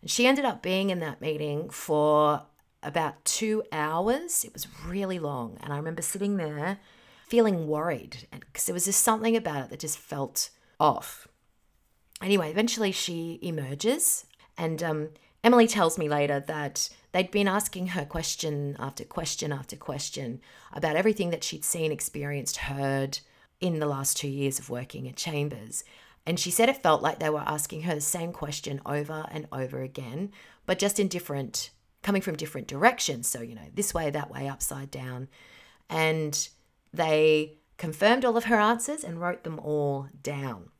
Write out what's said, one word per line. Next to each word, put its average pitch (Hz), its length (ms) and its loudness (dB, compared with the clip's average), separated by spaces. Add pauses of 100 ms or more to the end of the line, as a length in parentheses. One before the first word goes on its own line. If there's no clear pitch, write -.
And - 100 -10
she 240 160 4
ended 269 180 6
up 226 160 0
being 190 300 0
in 180 100 0
that 156 200 -6
meeting 151 500 -4
for 151 720 4 (400)
about 151 420 -4
two 220 460 0
hours. 185 720 0
It 233 80 -16
was - 140 -10 (180)
really 185 360 -2
long. 127 400 -4
And - 120 -8
I 143 40 -4
remember 160 260 -4
sitting 202 340 -2
there 160 440 -2 (480)
feeling 202 400 6
worried, 151 640 -2
and - 200 -16
'cause - 120 -2
there 180 100 -2
was 175 120 0
just 196 180 4
something 226 320 4
about 151 300 -2
it - 40 -14
that 139 100 -12
just 151 180 -6
felt - 520 -4 (300)
off. - 480 2 (920)
Anyway, 185 300 2
eventually 220 400 2
she 165 500 -4
emerges, 160 840 0 (300)
and, 160 260 -2
um, 156 280 -2 (340)
Emily 233 240 10
tells 190 300 4
me 160 100 0
later 147 320 2
that 147 480 -4 (240)
they'd 180 180 2
been 202 180 4
asking 185 400 -2
her 175 160 -2
question 147 760 -4
after - 260 -8
question 156 480 -4
after 139 240 -8
question 135 640 -8 (320)
about 151 240 0
everything 196 340 4
that 170 140 -2
she'd - 200 -8
seen, 160 280 0
experienced, 143 640 -6
heard 139 640 -2 (400)
in 175 180 0
the 151 80 0
last 143 300 0
two 143 120 -4
years 135 300 0
of - 100 -10
working 127 400 -8
at 127 80 -12
Chambers. 143 680 -4 (420)
And 170 120 0
she 180 120 -2
said 233 180 6
it 269 140 0
felt 156 200 4
like - 160 0
they 156 120 0
were 151 160 -2
asking 151 360 -4
her 170 120 0
the 147 60 -4
same 170 320 -4
question 147 520 -8
over 147 460 -4
and 151 220 -10
over 131 280 -6
again, 135 520 -8 (340)
but 185 120 0
just 202 200 2
in 196 100 4
different, 143 640 -4 (320)
coming 196 180 2
from 175 160 -2
different 147 300 -8
directions. 147 640 2
So, 120 120 -4
you 117 140 -10
know, 76 180 -18
this 202 220 -2
way, 160 160 0
that 147 200 -4
way, 135 180 -6
upside 139 420 -6
down. 127 380 -10 (600)
And 160 600 0 (440)
they 156 640 4 (180)
confirmed 202 480 2
all 233 120 4
of 233 80 0
her 220 140 4
answers 240 460 2
and 165 160 -8
wrote 175 240 -4
them 160 160 -6
all 143 480 0 (120)
down. 131 600 -6